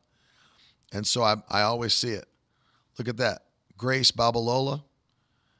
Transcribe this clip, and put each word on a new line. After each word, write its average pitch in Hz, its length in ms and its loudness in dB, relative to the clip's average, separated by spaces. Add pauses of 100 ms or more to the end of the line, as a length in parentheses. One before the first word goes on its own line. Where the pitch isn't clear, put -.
(920)
And 101 120 -4
so 120 180 0
I, 107 120 4 (140)
I 104 140 2
always 117 300 0
see 123 180 0
it. - 180 -8 (680)
Look 120 120 -6
at 113 80 -6
that. 117 260 -2 (340)
Grace 131 340 2
Babalola, 120 720 0 (760)